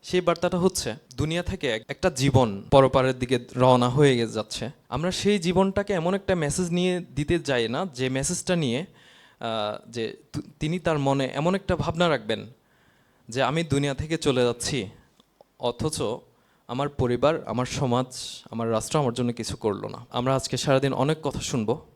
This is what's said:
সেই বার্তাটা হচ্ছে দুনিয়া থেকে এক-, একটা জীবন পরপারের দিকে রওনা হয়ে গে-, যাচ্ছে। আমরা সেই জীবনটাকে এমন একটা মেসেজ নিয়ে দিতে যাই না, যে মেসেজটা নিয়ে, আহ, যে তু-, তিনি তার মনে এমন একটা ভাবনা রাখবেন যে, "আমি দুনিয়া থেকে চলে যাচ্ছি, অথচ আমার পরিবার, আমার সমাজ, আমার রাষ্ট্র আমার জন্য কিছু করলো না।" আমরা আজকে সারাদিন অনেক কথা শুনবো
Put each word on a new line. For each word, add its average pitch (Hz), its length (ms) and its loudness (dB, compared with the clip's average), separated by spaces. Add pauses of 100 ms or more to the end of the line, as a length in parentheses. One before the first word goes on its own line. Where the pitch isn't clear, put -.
সেই 180 180 -2
বার্তাটা 170 360 0
হচ্ছে 170 380 0 (200)
দুনিয়া 156 280 -2
থেকে 185 240 -4
এক-, 113 200 -2
একটা 180 220 -2
জীবন 127 640 2
পরপারের 131 480 6
দিকে 123 200 0 (160)
রওনা 123 340 6
হয়ে 135 280 4
গে-, 117 100 0
যাচ্ছে। 110 420 -6 (200)
আমরা 151 220 -4
সেই 202 280 2
জীবনটাকে 190 540 0
এমন 175 200 0
একটা 196 220 -2
মেসেজ 170 340 -2
নিয়ে 180 300 0 (160)
দিতে 151 240 0
যাই 131 280 0
না, 139 260 -2
যে 127 160 -2
মেসেজটা 139 460 -2
নিয়ে, 147 300 0 (540)
আহ, 113 520 -6
যে 113 260 -6 (160)
তু-, - 80 -6 (180)
তিনি 160 200 -2
তার 160 200 0
মনে 135 340 0
এমন 165 220 0
একটা 185 200 -2
ভাবনা 165 340 0
রাখবেন 107 360 -2 (840)
যে, 120 140 0
"আমি 151 200 0
দুনিয়া 143 300 0
থেকে 156 240 -4
চলে 127 260 2
যাচ্ছি, 120 460 -2 (720)
অথচ 139 420 -4 (680)
আমার 135 220 -4
পরিবার, 131 580 0
আমার 117 180 -2
সমাজ, 127 400 0 (440)
আমার 113 220 -4
রাষ্ট্র 113 280 0
আমার 127 140 2
জন্য 120 200 -2
কিছু - 240 -8
করলো 101 300 -2
না।" 104 220 -12
আমরা 127 260 0
আজকে 131 220 -2
সারাদিন 135 360 2
অনেক 147 300 0
কথা 143 160 -4
শুনবো 117 460 -2 (100)